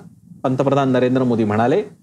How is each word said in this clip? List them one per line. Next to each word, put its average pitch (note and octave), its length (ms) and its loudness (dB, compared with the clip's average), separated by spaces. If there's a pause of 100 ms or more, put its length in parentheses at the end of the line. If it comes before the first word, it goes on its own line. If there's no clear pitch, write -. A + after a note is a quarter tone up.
(440)
पंतप्रधान C3+ 460 0
नरेंद्र B2+ 340 2
मोदी A#2 200 0
म्हणाले A#2 380 0 (220)